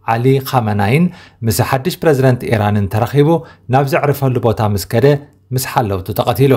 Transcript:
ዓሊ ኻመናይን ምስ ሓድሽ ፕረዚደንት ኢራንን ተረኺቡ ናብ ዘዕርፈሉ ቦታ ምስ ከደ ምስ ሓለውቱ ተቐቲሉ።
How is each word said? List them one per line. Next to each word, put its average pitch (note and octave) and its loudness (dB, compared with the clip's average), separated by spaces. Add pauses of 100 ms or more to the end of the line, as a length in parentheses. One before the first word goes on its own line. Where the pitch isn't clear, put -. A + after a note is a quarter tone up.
ዓሊ A#2+ -2 (160)
ኻመናይን A2+ 0 (380)
ምስ A2+ -2
ሓድሽ C3+ -2
ፕረዚደንት C3 2
ኢራንን G#2 0
ተረኺቡ C3 0 (400)
ናብ C3+ 2
ዘዕርፈሉ C3+ 0
ቦታ G#2+ 0
ምስ G2+ -2
ከደ A#2 2 (440)
ምስ B2+ -4
ሓለውቱ G2 -4
ተቐቲሉ። B2+ 2